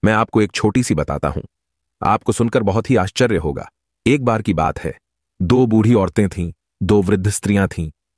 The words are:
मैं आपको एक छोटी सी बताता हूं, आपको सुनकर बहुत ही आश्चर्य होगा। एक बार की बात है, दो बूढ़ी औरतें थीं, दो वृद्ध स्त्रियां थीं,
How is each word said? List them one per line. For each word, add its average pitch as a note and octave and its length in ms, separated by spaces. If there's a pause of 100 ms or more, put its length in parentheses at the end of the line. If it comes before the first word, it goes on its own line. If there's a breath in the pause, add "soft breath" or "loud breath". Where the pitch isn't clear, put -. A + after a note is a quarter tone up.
मैं A2 80
आपको A2 280
एक G2+ 100
छोटी A#2 320
सी G#2+ 120
बताता D2 320
हूं, C#2 140 (640)
आपको G#2+ 280
सुनकर A#2 320
बहुत G#2 260
ही B2+ 60
आश्चर्य G#2 420
होगा। D2+ 320 (380)
एक C3 180
बार A2+ 160
की G#2+ 120
बात D#2+ 260
है, - 180 (440)
दो B2+ 240
बूढ़ी A2 280
औरतें G2 360
थीं, E2+ 240 (300)
दो G#2 180
वृद्ध G2 280
स्त्रियां G2 380
थीं, D#2+ 240 (260)